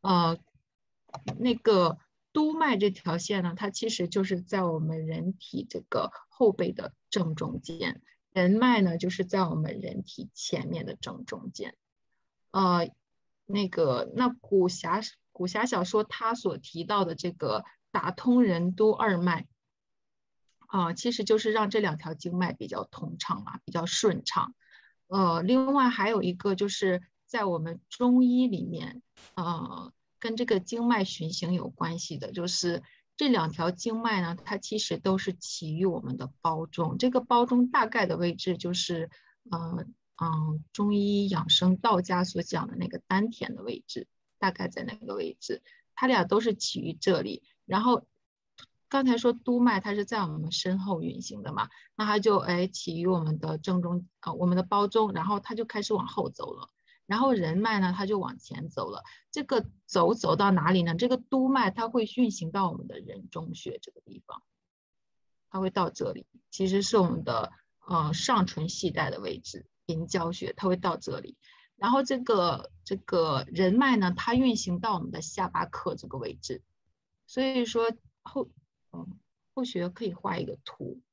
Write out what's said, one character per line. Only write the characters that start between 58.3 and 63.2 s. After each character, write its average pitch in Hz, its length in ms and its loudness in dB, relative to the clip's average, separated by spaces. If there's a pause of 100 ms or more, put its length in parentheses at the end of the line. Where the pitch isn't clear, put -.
前 - 300 -10
走 95 200 -6
了。 - 140 -10 (260)
这 294 140 -6
个 240 240 0 (180)
走， 180 300 4
走 165 200 2
到 202 140 4
哪 175 220 6
里 185 100 6
呢？ 170 140 2
这 233 120 2
个 254 100 4
督 262 300 2
脉 254 220 4
它 226 180 -4
会 233 180 2 (120)
运 240 140 4
行 160 180 -6
到 190 220 0
我 - 40 -8
们 - 120 -12
的 - 120 -12
任 - 300 -16